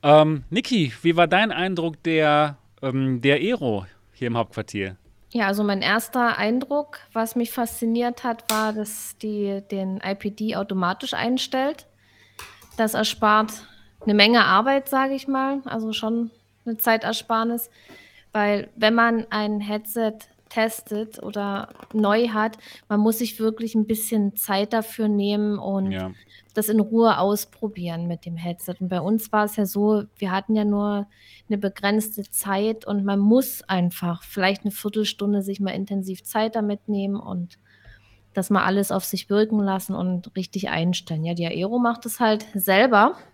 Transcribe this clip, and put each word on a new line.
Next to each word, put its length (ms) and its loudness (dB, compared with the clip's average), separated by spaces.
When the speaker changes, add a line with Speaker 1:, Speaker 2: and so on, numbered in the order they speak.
Speaker 1:
Ähm, 480 6
Niki, 420 0
wie 140 4
war 100 6
dein 260 2
Eindruck 520 -2
der, 520 4
ähm, 400 0
der 160 4
Aero 500 -2
hier 160 -6
im 80 -2
Hauptquartier? 600 -4
Speaker 2:
Ja, 140 0
also 160 0
mein 200 0
erster 560 0
Eindruck, 600 -2
was 240 -4
mich 140 -2
fasziniert 760 -2
hat, 260 -6
war, 220 0
dass 460 -8
die 520 -4
den 340 -4
I 100 -2
P 160 -6
D 260 -4
automatisch 560 -2
einstellt. 760 -2
Das 180 0
erspart 580 2
eine 120 2
Menge 300 8
Arbeit, 440 2
sage 260 0
ich 140 -6
mal, 380 -2
also 260 -4
schon 380 -2
eine 140 -6
Zeitersparnis, 920 -2
weil 420 0
wenn 200 2
man 360 2
ein 300 -2
Headset 540 -4
testet 760 -4
oder 460 -6
neu 380 4
hat, 280 -2
man 120 2
muss 180 2
sich 200 -6
wirklich 380 -2
ein 100 2
bisschen 480 0
Zeit 380 -2
dafür 360 -2
nehmen 500 0
und 340 -2
Speaker 1:
Ja. 180 -4
Speaker 2:
das 140 -2
in 120 4
Ruhe 380 4
ausprobieren 880 -2
mit 160 -6
dem 120 -8
Headset. 440 -8
Und 80 -4
bei 120 -2
uns 300 -2
war 140 2
es 100 -4
ja 120 0
so, 380 2
wir 160 -4
hatten 240 0
ja 80 2
nur 420 0
eine 100 -2
begrenzte 720 -2
Zeit 540 -2
und 200 -2
man 160 2
muss 420 2
einfach 600 -2
vielleicht 380 -2
eine 100 -4
Viertelstunde 720 -2
sich 180 -6
mal 100 -2
intensiv 540 -6
Zeit 320 -2
damit 320 -4
nehmen 320 -2
und 380 -8
das 160 -2
mal 140 4
alles 280 0
auf 120 -2
sich 260 -6
wirken 300 2
lassen 340 -2
und 420 -4
richtig 320 -6
einstellen. 560 -2
Ja, 100 -2
die 120 -2
Aero 320 -2
macht 280 0
es 120 -8
halt 360 2
selber. 640 6